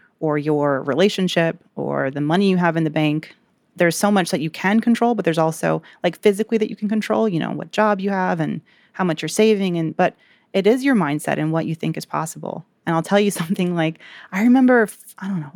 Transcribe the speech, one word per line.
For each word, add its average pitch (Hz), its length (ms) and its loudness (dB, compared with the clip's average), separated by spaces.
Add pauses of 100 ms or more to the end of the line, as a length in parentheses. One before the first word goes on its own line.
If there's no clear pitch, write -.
(200)
or 151 200 0
your 143 420 0
relationship 170 760 0 (180)
or 139 360 -4
the 143 100 -6
money 180 280 2
you 185 80 4
have 170 180 2
in 165 100 2
the 156 40 0
bank. 151 460 -2 (420)
There's 170 180 2
so 208 160 2
much 190 200 2
that 156 100 -2
you 160 80 -4
can 208 320 0
control, 240 340 2
but 202 80 -2
there's 160 140 0
also, 160 440 0 (220)
like, 175 160 -2
physically 214 380 2
that 214 120 0
you 208 60 -10
can 208 140 -6
control, 220 400 0
you 170 100 -2
know, - 120 -4
what 160 200 -10
job 208 300 0
you 196 80 -4
have 185 320 -2
and 151 180 -4 (320)
how 190 140 -4
much 160 160 -2
you're 156 80 -6
saving. 196 480 2
And, 160 180 -4
but 180 180 2 (380)
it 190 160 0
is 254 160 4
your 277 100 4
mindset 151 440 0
and 156 160 -2
what 160 120 -2
you 165 80 -4
think 160 220 -6
is 160 100 -8
possible. 156 600 -8 (200)
And 165 80 -2
I'll 165 80 0
tell 202 180 2
you 208 120 2
<laughs> - 100 -6
something, 180 320 -2
like, 160 260 -2 (340)
I 196 100 -2
remember, 247 400 6
f-, - 360 -8
I 196 100 -8
don't 185 100 -4
know, 143 160 -10